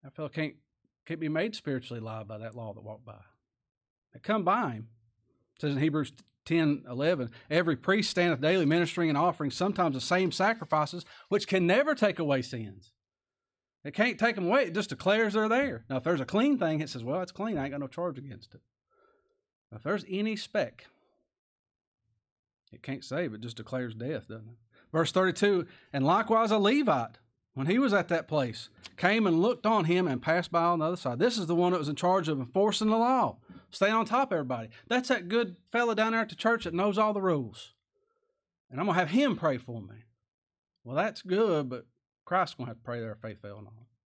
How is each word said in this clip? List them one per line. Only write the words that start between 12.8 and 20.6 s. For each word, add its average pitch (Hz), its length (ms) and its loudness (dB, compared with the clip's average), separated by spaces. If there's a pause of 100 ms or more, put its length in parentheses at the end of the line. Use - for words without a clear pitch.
It 143 100 -10
can't 220 240 2
take 226 180 2
'em 185 100 -2
away. 240 180 4
It 170 100 -8
just 202 160 -2
declares 202 440 2
they're 214 140 2
there. 233 400 0
Now, 135 80 -4
if 127 80 -4
there's 165 160 2
a 127 60 -4
clean 262 320 2
thing, 156 220 0
it 151 80 -4
says, 117 160 -10
"Well, 143 160 -2
it's 180 120 -8
clean. 208 260 -4
I 135 60 -2
ain't 143 60 -6
got 143 100 -8
no 139 60 -8
charge 165 320 -6
against 123 360 -16
it." 117 60 -20 (1080)
If 110 120 -16
there's 190 260 -4
any 202 280 -2
speck, - 500 -6 (1800)